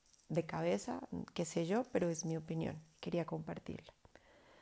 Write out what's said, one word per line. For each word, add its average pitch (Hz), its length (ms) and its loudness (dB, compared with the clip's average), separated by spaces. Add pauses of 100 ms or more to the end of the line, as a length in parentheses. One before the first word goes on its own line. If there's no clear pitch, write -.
(300)
de 160 160 2
cabeza, 170 560 0 (320)
qué 175 100 0
sé 170 220 2
yo, 214 260 4
pero 175 160 4
es 165 160 0
mi 160 140 0
opinión, 160 440 -2 (200)
quería 170 240 0
compartirla. 160 680 -6 (720)